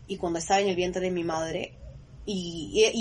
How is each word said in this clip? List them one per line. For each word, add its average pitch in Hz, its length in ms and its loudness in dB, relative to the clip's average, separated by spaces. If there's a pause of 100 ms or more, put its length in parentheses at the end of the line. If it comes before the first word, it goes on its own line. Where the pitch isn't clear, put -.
Y 190 120 -6
cuando 170 200 0
estaba 196 220 4
en 202 80 4
el 185 80 2
vientre 180 240 0
de 185 100 0
mi 175 140 0
madre, 160 480 -2 (540)
y, 170 440 -4 (240)
y, 233 60 -2